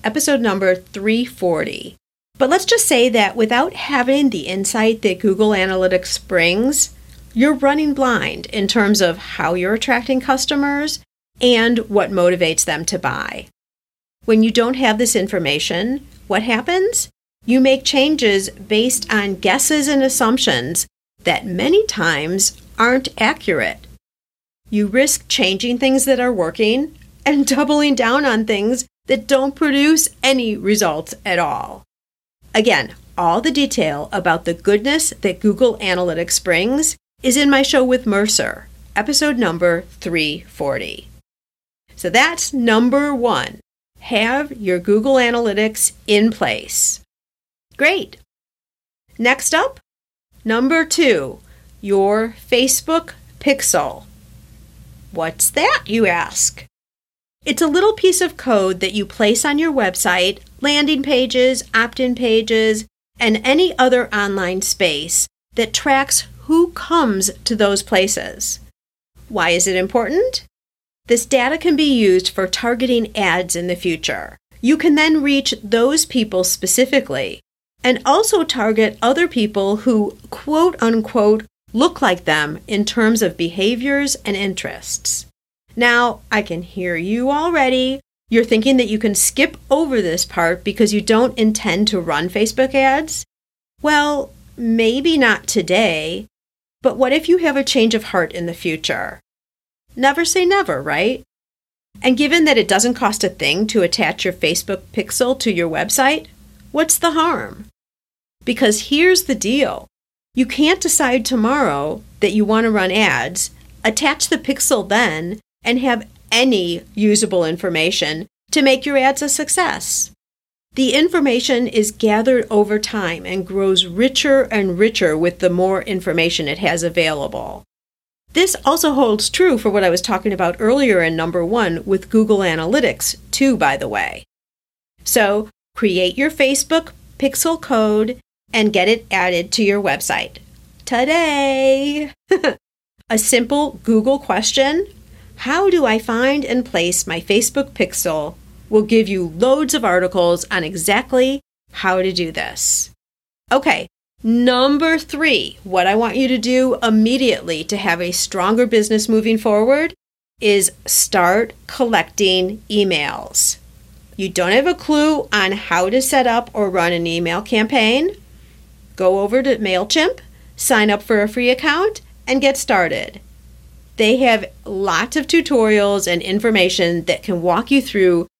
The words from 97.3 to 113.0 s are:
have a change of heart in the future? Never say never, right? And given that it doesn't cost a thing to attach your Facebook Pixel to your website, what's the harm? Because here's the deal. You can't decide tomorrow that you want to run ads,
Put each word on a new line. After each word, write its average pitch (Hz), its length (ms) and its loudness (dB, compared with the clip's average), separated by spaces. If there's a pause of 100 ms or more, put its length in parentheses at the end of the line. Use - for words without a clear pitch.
have 311 180 0
a 277 80 0
change 226 320 2
of 214 100 -4
heart 175 280 -2
in 175 120 -8
the 170 80 -6
future? - 680 -6 (720)
Never 277 300 2
say 370 200 0
never, 349 360 2
right? 160 420 -2 (800)
And 254 160 2
given 294 260 2
that 294 140 4
it 208 100 2
doesn't 208 280 0
cost 214 280 -2
a 185 60 0
thing 175 380 -2
to 214 160 0
attach 170 420 -2
your 180 80 -2
Facebook 160 480 -4 (100)
Pixel 247 480 -2
to 214 140 -2
your 170 160 -2
website, 262 580 -2 (460)
what's 320 240 0
the 339 140 0
harm? 302 540 -4 (800)
Because 220 460 0
here's 349 360 2
the 262 100 0
deal. 220 520 -2 (460)
You 254 120 2
can't 320 360 2
decide 262 420 0
tomorrow 214 800 -2 (160)
that 196 140 0
you 214 100 2
want 220 220 2
to 226 60 0
run 190 200 0
ads, 170 600 -2 (340)